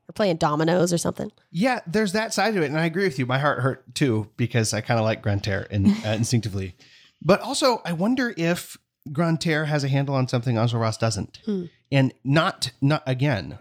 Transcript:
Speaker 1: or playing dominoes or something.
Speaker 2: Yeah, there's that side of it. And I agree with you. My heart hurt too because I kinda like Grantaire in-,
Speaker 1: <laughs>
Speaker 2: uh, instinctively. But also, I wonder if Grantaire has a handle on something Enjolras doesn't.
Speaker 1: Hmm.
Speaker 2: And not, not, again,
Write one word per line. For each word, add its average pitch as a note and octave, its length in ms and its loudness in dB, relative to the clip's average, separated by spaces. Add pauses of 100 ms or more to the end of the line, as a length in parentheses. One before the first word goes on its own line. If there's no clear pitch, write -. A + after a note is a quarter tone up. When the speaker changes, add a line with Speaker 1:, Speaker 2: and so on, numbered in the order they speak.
Speaker 1:
or - 40 -18
playing F#3+ 240 0
dominoes E3 540 2
or E3+ 60 2
something. - 340 -6 (200)
Speaker 2:
Yeah, A#3 340 0
there's F#3+ 280 0
that A3 200 -2
side G#3 240 0
of E3+ 60 2
it. C#3+ 80 0
And D#3 80 0
I E3 60 2
agree E3+ 180 -2
with F#3 160 0
you. B2+ 80 -2
My B2+ 100 0
heart C#3+ 240 0
hurt - 320 -2
too A2 440 0
because A#2 360 0
I G#2+ 80 -2
kinda A2+ 220 0
like A2 180 0
Grantaire G2 480 -2
in-, G2+ 220 4
Speaker 1:
<laughs> A2 140 -2
Speaker 2:
uh, A2 120 -2
instinctively. G2+ 580 -2 (460)
But F#3 200 2
also, B3+ 440 0
I E3+ 80 -4
wonder A#3 440 0
if E3+ 380 -2 (380)
Grantaire E3 520 0
has D3 180 0
a C#3+ 40 -2
handle C#3 280 0
on C3 120 2
something B2 280 0
Enjolras A2+ 440 0
doesn't. G#2+ 460 -2
Speaker 1:
Hmm. F#3+ 200 -4 (240)
Speaker 2:
And C3 240 2 (120)
not, D#3+ 460 0 (100)
not, C#3 240 2
again, B2+ 560 -2